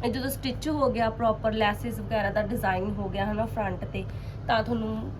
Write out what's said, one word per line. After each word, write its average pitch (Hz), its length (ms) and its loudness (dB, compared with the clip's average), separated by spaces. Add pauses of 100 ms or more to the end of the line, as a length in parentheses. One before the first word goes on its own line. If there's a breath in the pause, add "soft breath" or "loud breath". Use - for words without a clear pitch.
ਇਹ 247 60 2
ਜਦੋਂ 262 180 0
ਸਟਿਚ 262 400 -2
ਹੋ 285 200 4
ਗਿਆ 226 200 2
ਪ੍ਰੋਪਰ, 220 420 2
ਲੈਸਿਸ 214 480 0
ਵਗੈਰਾ 208 320 0
ਦਾ 208 100 2
ਡਿਜ਼ਾਈਨ 196 500 0
ਹੋ 196 180 -2
ਗਿਆ, 196 160 0
ਹੈ 214 80 0
ਨਾ, 214 120 0
ਫਰੰਟ 202 400 -2
ਤੇ, 190 200 -6 (420 loud breath)
ਤਾਂ 226 160 4
ਤੁਹਾਨੂੰ 220 560 -2